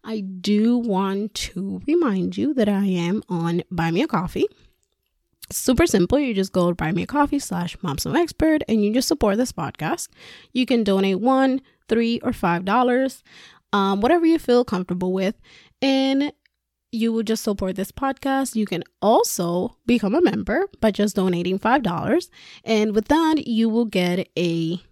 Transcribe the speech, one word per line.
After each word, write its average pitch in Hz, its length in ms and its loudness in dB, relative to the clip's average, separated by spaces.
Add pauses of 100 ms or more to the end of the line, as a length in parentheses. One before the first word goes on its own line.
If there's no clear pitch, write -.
I 220 180 -8
do 208 560 0
want 196 560 -2
to 185 520 -8
remind 196 520 0
you 262 160 -2
that 220 160 2
I 202 160 2
am 185 440 0
on 170 400 -2
Buy 175 220 -2
Me 180 100 0
a 320 60 0
Coffee. 185 400 -2 (1040)
Super 262 340 2
simple. 208 320 2
You 269 160 0
just 190 200 -2
go 175 160 2
to 175 60 0
Buy 160 160 -4
Me 170 120 -2
a 185 40 -6
Coffee 285 320 0
slash 175 420 -6
Moms - 240 -6
No 240 80 -4
Expert 311 540 2
and 214 160 2
you 208 100 0
just 254 140 0
support 214 300 2
this 247 140 -2
podcast. - 560 -6 (460)
You 254 120 0
can 233 180 2
donate 190 360 2
one, 262 420 2 (280)
three, 233 340 0
or 254 100 -2
five 175 320 -2
dollars, 247 560 0 (520)
um, 196 280 0
whatever 330 240 4
you 330 140 4
feel 240 240 2
comfortable 180 480 -4
with. 190 240 -2 (460)
And 269 500 2 (640)
you 226 200 0
will 226 100 0
just 220 200 -2
support 196 320 -2
this - 160 -6
podcast. 269 640 -2
You 220 100 0
can 185 180 -6 (180)
also 196 840 0
become 226 300 2
a 339 60 4
member 294 460 0 (120)
by 220 120 2
just 208 260 -2
donating 185 420 -2
five 247 240 2
dollars. 190 480 -2 (320)
And 214 320 0
with 220 140 -2
that, 320 360 4
you 226 220 2
will 226 180 2
get 180 520 -2
a 165 440 -2 (100)